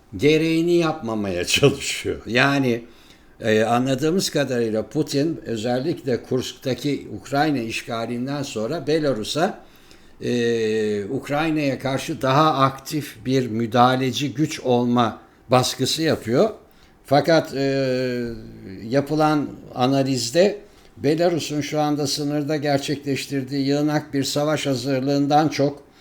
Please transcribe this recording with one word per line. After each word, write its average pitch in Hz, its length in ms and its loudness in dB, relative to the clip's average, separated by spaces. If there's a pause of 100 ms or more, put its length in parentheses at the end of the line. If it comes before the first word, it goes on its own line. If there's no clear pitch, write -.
(180)
gereğini 160 560 4
yapmamaya 110 720 0
<laughs> - 0 -
çalışıyor. - 800 0
Yani, 127 580 2 (580)
e, 110 220 4
anladığımız 135 640 2
kadarıyla 120 580 0
Putin 151 580 -2
özellikle 123 800 -2
Kursk'taki 131 840 -4 (140)
Ukrayna 143 360 0
işgalinden 120 840 -6
sonra 127 440 -6
Belarus'a, 151 720 0 (600)
e, 110 840 0
Ukrayna'ya 143 720 -2
karşı 135 420 -4
daha 143 320 4
aktif 135 720 -2
bir 127 220 2
müdahaleci 120 840 2
güç 147 260 -2
olma 120 600 2 (320)
baskısı 127 500 2
yapıyor. 147 480 2 (560)
Fakat, 151 500 4
e, 127 800 0 (560)
yapılan 151 600 2 (260)
analizde 135 800 2 (400)
Belarus'un 151 640 0
şu 151 180 -4
anda 147 280 0
sınırda 147 480 -2
gerçekleştirdiği 139 1120 -2
yığınak 147 460 0
bir 139 100 0
savaş 147 420 -2
hazırlığından 139 840 2
çok 143 360 0 (180)